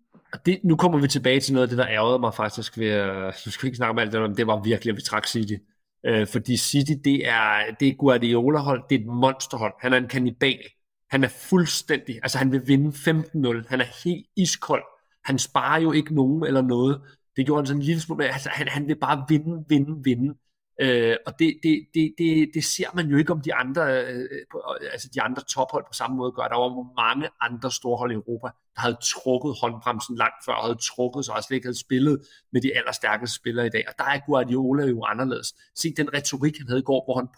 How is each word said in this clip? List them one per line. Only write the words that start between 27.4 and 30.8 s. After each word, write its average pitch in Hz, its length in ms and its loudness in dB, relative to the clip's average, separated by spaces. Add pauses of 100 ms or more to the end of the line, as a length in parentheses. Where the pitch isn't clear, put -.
andre 120 300 -4
storhold 120 420 -2
i - 20 -4
Europa, 117 340 -8 (260)
der - 60 -8
havde 120 220 0
trukket 131 600 -2
håndbremsen 117 540 -4
langt 113 300 0
før, 123 60 -2
og 113 100 -2
havde 117 160 -2 (120)